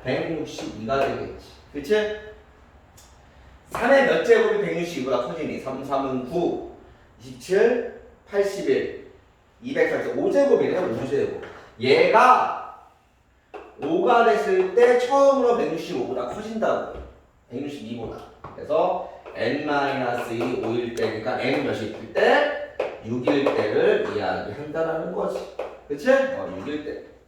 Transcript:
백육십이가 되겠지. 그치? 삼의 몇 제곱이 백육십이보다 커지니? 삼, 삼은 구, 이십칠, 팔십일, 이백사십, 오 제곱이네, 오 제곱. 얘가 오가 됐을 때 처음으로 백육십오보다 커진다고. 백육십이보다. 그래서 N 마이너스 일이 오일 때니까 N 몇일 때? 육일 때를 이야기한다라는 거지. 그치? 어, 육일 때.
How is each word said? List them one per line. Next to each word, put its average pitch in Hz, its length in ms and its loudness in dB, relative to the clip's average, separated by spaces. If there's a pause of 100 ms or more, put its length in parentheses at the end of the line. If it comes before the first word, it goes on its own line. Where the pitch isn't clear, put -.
백육십이가 139 960 -4
되겠지. - 480 -4 (240)
그치? 208 460 0 (1500)
삼의 262 360 4
몇 - 160 2
제곱이 208 380 4
백육십이보다 165 680 -2
커지니? 127 320 -8
삼, - 240 -8
삼은 135 460 -4
구, - 420 -4 (500)
이십칠, 196 800 0 (280)
팔십일, - 840 -2 (500)
이백사십, - 560 0
오 - 120 0
제곱이네, - 500 4
오 - 280 -4
제곱. - 340 -2 (380)
얘가 - 1040 4 (960)
오가 190 440 4
됐을 196 500 2
때 240 240 8
처음으로 269 580 4
백육십오보다 - 720 -4
커진다고. - 720 -4 (500)
백육십이보다. 120 680 -10 (360)
그래서 - 560 -2 (240)
N 147 300 -2
마이너스 127 680 -2
일이 120 320 -4
오일 117 300 -4
때니까 110 460 -4
N 139 240 -2
몇일 - 480 -8
때? - 600 2 (320)
육일 131 400 0 (100)
때를 120 600 2
이야기한다라는 160 1000 -4
거지. - 260 -4 (480)
그치? 147 240 0
어, 269 460 2
육일 147 280 -8
때. - 180 -10 (240)